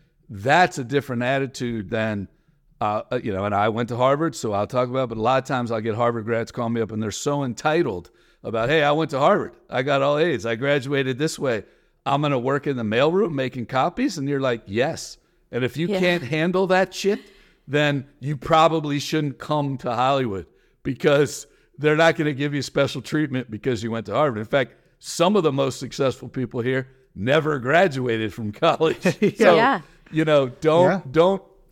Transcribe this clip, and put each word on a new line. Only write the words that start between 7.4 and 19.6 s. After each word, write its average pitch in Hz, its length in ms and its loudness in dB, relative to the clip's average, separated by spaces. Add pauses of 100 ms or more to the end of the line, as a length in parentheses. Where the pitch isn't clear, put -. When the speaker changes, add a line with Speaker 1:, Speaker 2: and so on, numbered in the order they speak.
Speaker 1:
entitled 131 680 -2 (320)
about, 113 260 -2
"Hey, 156 140 2
I 147 80 4
went 156 200 0
to 135 80 -4
Harvard. 151 340 2 (160)
I 123 120 -2
got 139 220 0
all 147 160 2
A's. 147 260 0
I 117 100 -2
graduated 135 640 -2
this 156 220 -2
way. 120 240 -2 (420)
I'm 139 160 0
gonna 143 180 0
work 135 280 -2
in 139 100 -2
the 117 60 -4
mailroom 156 500 2
making 127 320 -6
copies." 175 540 -2
And 139 100 -4
you're 143 100 -2
like, 123 280 -2
"Yes." 120 500 -4 (340)
And 127 140 -2
if 123 120 -4
you 165 100 -2
Speaker 2:
Yeah. 190 120 -2
Speaker 1:
can't 180 240 0
handle 175 440 0
that 185 260 2
shit, 208 260 -2 (480)
then 143 380 0 (140)
you 143 180 -6
probably 156 640 2
shouldn't 147 400 -2
come 143 400 -2